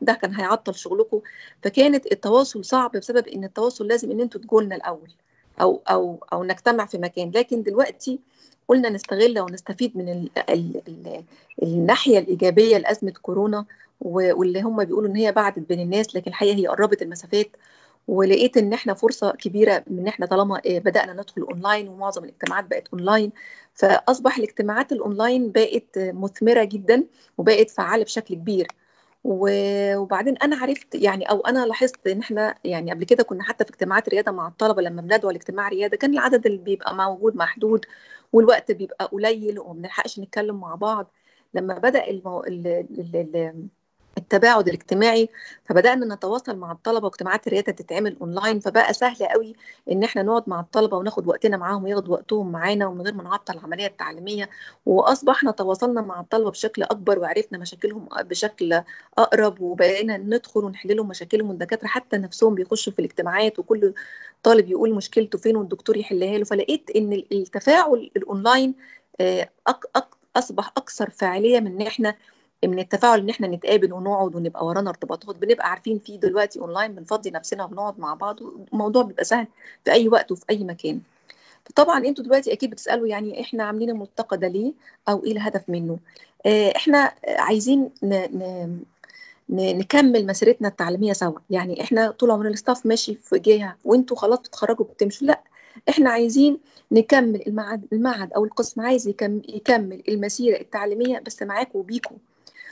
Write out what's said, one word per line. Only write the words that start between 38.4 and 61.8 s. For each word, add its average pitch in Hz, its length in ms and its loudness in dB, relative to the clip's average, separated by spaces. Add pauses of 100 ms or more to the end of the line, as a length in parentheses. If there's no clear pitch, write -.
بيبقى 190 320 -6
قليل 208 540 -2
وما 175 140 -14
بنلحقش 170 460 -8
نتكلم 202 420 -6
مع 170 140 -12
بعض. 208 360 -4 (440)
لما 185 200 -2
بدأ 240 360 2
المو-، 185 360 -8
ال-، 175 400 -4 (120)
ال-، 170 180 -8
ال-، 165 520 -6 (500)
التباعد 202 500 4
الاجتماعي، 220 600 2 (360)
فبدأنا 233 500 2
نتواصل 214 420 -6
مع 175 160 -12
الطلبة، 220 320 -2
واجتماعات 185 420 -4
الريادة 196 260 0
تتعمل 180 480 -4
أونلاين، 196 400 -2
فبقى 214 320 2
سهل 240 340 -2
قوي 220 280 -2 (360)
إن 190 140 0
إحنا 220 180 -2
نقعد 226 240 0
مع 175 140 -6
الطلبة 202 360 0
وناخد 185 320 -4
وقتنا 196 280 0
معاهم 190 280 -4
وياخدوا 190 300 -2
وقتهم 196 380 -4
معانا 196 340 -2
ومن 180 160 -8
غير 208 120 -6
ما 190 80 -10
نعطل 185 320 -6
العملية 170 320 -10
التعليمية. 196 640 -10 (360)
وأصبحنا 262 640 4
تواصلنا 214 500 -2
مع 185 200 -8
الطلبة 220 300 0
بشكل 214 320 -6
أكبر، 196 360 0
وعرفنا 180 400 -4
مشاكلهم 180 500 -8 (120)
بشكل 175 640 -2 (360)
أقرب، 208 420 2
وبقينا 185 560 0
ندخل 208 480 -2
ونحل 190 320 -4
لهم 214 120 -4
مشاكلهم، 208 400 -2
والدكاترة 185 380 -6